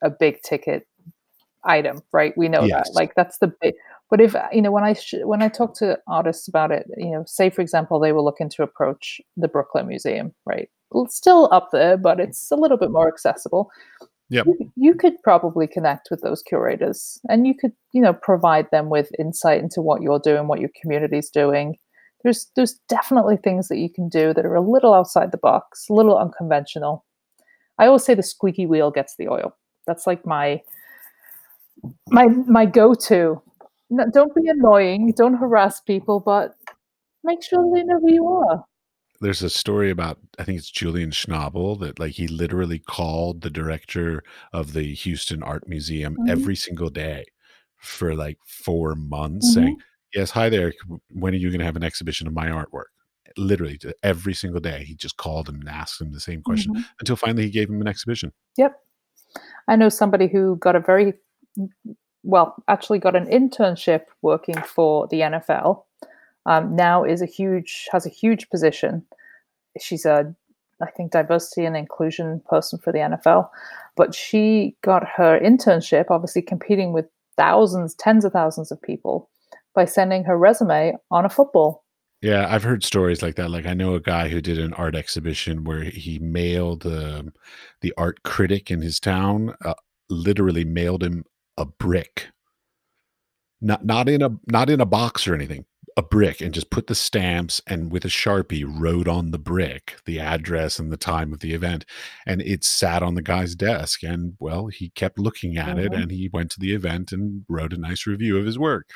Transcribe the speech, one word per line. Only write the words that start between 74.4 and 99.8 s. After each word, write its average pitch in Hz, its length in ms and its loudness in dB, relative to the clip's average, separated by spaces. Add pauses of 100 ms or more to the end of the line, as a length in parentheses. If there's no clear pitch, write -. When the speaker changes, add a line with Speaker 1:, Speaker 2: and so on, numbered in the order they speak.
Speaker 1:
got 185 340 2
her 165 240 6
internship, 175 720 4
obviously 175 320 0
competing 185 500 -2
with 160 140 -2 (320)
thousands, 180 580 2
tens 220 300 4
of 190 80 0
thousands 160 400 -2
of - 80 -14
people, - 480 -6 (440)
by 180 120 4
sending 190 400 0
her 175 120 0
resume 170 600 4 (140)
on 175 120 2
a 196 60 0
football. 160 560 2 (360)
Speaker 2:
Yeah, 101 260 2
I've 104 140 0
heard 113 220 -2
stories 90 400 0
like 82 140 -6
that. 87 120 -6
Like, 85 160 -8
I 90 80 -4
know 92 220 -2
a 85 40 -4
guy 85 300 -2
who 82 120 -4
did 82 180 -4
an 80 160 -6
art 80 200 -4
exhibition 80 680 -6
where 78 180 -6
he 80 380 -10
mailed, 87 640 -4
um, 76 480 -8 (480)
the 87 160 -6
art 87 240 -4
critic 98 480 -2
in 85 120 -4
his 80 180 -6
town, 101 560 -2 (100)
uh, 82 80 -4 (340)
literally 90 560 0
mailed 85 380 -2
him 87 240 -4 (320)
a 76 80 -4
brick. - 640 -6 (1300)
Not, 104 260 -2
not 117 220 0
in 143 140 2
a, 135 80 2 (160)
not 117 240 2
in 147 100 4
a 120 60 4
box 110 420 0
or 90 60 0
anything, 71 320 -8 (320)
a 82 60 2
brick, 104 380 2
and 85 120 -6
just 80 160 -8
put - 160 -4
the - 80 -8
stamps 87 720 -2
and 82 260 -6
with 90 140 -6
a - 20 -8
Sharpie 87 600 -2
wrote 82 400 -2
on 85 240 -2
the 82 80 -6
brick 78 560 -6 (100)